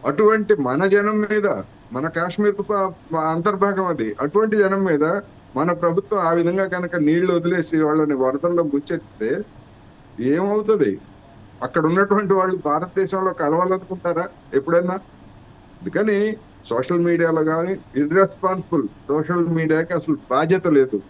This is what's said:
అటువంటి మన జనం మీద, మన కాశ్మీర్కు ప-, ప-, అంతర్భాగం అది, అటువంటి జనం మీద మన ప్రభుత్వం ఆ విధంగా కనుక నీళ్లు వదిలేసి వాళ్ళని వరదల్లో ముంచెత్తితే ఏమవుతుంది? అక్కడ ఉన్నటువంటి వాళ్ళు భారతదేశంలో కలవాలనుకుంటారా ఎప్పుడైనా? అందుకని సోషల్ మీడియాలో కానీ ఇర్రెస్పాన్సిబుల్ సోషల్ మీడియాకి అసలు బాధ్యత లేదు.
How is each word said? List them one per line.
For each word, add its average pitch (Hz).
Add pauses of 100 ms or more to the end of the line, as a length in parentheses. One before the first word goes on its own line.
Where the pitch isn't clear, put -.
అటువంటి 214
మన 143
జనం 208
మీద, 208 (460)
మన 135
కాశ్మీర్కు 202
ప-, 196 (200)
ప-, 165
అంతర్భాగం 185
అది, 117
అటువంటి 208
జనం 196
మీద 170 (340)
మన 160
ప్రభుత్వం 175
ఆ 165
విధంగా 175
కనుక 175
నీళ్లు 170
వదిలేసి 170
వాళ్ళని 151
వరదల్లో 143
ముంచెత్తితే 147 (800)
ఏమవుతుంది? 185 (640)
అక్కడ 156
ఉన్నటువంటి 196
వాళ్ళు 185 (100)
భారతదేశంలో 180
కలవాలనుకుంటారా 175 (260)
ఎప్పుడైనా? 170 (880)
అందుకని 208 (300)
సోషల్ 131
మీడియాలో 170
కానీ 165 (200)
ఇర్రెస్పాన్సిబుల్ 175 (200)
సోషల్ 165
మీడియాకి 165
అసలు 156 (120)
బాధ్యత 160
లేదు. 131